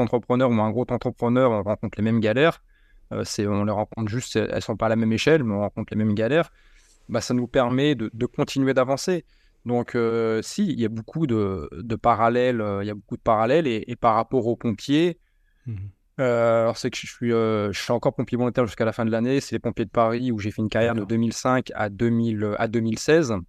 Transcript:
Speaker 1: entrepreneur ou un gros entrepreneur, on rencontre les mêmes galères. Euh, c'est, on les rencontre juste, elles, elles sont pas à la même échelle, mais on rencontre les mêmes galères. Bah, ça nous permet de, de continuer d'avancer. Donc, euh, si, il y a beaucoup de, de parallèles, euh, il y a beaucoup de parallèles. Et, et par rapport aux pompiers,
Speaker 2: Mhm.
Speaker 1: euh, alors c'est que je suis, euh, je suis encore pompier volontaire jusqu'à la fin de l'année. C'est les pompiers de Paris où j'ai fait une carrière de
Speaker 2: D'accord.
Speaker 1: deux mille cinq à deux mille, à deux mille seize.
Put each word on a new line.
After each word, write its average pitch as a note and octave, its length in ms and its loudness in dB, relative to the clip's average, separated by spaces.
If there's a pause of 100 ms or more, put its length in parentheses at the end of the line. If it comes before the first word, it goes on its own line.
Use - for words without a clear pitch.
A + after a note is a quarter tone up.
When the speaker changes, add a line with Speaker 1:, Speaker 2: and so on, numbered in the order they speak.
Speaker 1:
entrepreneur B2 480 2
ou A#2+ 40 2
un A2 180 2
gros A#2 180 -2
entrepreneur, B2 640 2
on G#2 100 0
rencontre G#2 360 -4
les G#2+ 60 0
mêmes A2+ 140 2
galères. A#2 460 2 (460)
Euh, G#2+ 140 -4
c'est, - 220 -2
on G2+ 180 0
les G#2 80 0
rencontre G#2+ 380 -4
juste, A#2+ 260 -4
elles, G#2+ 160 0
elles - 100 -4
sont A2+ 140 -6
pas A2 80 -2
à A2+ 60 2
la A2+ 60 2
même A2+ 160 2
échelle, D3 300 4
mais A2 120 -2
on G2+ 60 0
rencontre G#2 340 -6
les - 20 -2
mêmes G#2+ 180 2
galères. B2 380 0 (560)
Bah, A2+ 140 -4
ça - 100 -4
nous B2 140 0
permet C3 480 2
de, A2 180 -6
de A#2 140 -4
continuer C3+ 480 -2
d'avancer. C3+ 500 0 (400)
Donc, A#2+ 300 -2
euh, A2+ 480 0
si, - 240 -4
il D3+ 120 -2
y A#2 60 0
a G#2+ 40 2
beaucoup A2+ 380 -4
de, G2 460 -2
de A2 240 -6
parallèles, A#2+ 640 2
euh, G2+ 240 -2
il - 20 -6
y G#2 40 -6
a G#2 40 -6
beaucoup G#2 220 -12
de - 60 -12
parallèles. A#2+ 440 2
Et, A2+ 220 -2
et A#2+ 80 -8
par A#2 180 4
rapport A2+ 320 0
aux A#2 100 0
pompiers, D3 600 0 (480)
Speaker 2:
Mhm. G2+ 240 -10 (300)
Speaker 1:
euh, A#2 420 4
alors A2+ 140 0
c'est B2+ 140 -4
que - 80 -8
je - 80 -12
suis, A#2+ 260 -2
euh, A2 400 2
je - 80 -8
suis - 120 -2
encore A#2+ 220 0
pompier B2 220 -4
volontaire A#2+ 300 0
jusqu'à A2 180 -4
la A2 80 0
fin A2+ 140 -2
de A2 40 -2
l'année. A#2+ 300 0
C'est - 160 -4
les A2 40 -6
pompiers A2+ 260 -4
de - 40 -10
Paris A#2+ 400 0
où A2 80 -4
j'ai G#2 140 -6
fait A2 100 -4
une G#2+ 60 0
carrière A#2 240 2
de A2+ 80 -2
Speaker 2:
D'accord. G2 80 -6
Speaker 1:
deux A2+ 80 0
mille A2+ 160 2
cinq B2+ 420 0
à G#2+ 140 -2
deux G#2 220 0
mille, A2 480 0
à A#2 100 0
deux A2 120 0
mille A2 180 -2
seize. D3 360 4 (140)